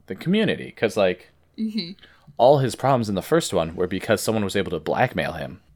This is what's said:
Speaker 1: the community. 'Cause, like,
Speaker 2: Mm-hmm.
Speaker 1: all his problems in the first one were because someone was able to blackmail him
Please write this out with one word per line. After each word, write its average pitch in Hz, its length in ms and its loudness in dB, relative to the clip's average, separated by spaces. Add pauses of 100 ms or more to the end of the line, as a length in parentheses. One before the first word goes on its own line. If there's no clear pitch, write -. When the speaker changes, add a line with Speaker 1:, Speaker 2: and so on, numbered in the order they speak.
Speaker 1:
the - 80 -10
community. 160 580 -2
'Cause, 110 240 -2
like, 95 340 2 (280)
Speaker 2:
Mm-hmm. 214 340 -6 (440)
Speaker 1:
all 139 220 6
his 127 160 0
problems 127 340 0
in 104 60 -2
the 90 80 -2
first 160 320 0
one 82 220 0
were 90 100 0
because 95 340 0
someone 110 240 0
was 95 120 -4
able 92 160 0
to 82 80 -4
blackmail 90 520 0
him 69 280 -12 (160)